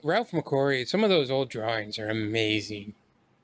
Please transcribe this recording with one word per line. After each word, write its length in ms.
Ralph 260
McQuarrie, 580
some 160
of 60
those 220
old 180
drawings 480
are 120
amazing. 840